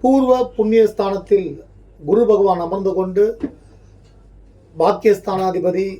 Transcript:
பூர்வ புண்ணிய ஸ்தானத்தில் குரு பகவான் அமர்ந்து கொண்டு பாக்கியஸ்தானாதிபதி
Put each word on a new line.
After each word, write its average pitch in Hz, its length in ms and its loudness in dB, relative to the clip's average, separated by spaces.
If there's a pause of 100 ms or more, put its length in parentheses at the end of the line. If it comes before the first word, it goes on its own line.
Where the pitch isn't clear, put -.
பூர்வ 262 320 2 (160)
புண்ணிய 220 380 2
ஸ்தானத்தில் 196 600 -2 (520)
குரு 208 260 2
பகவான் 196 340 2
அமர்ந்து 190 340 -4
கொண்டு 185 300 -2 (1500)
பாக்கியஸ்தானாதிபதி 185 1080 -2 (140)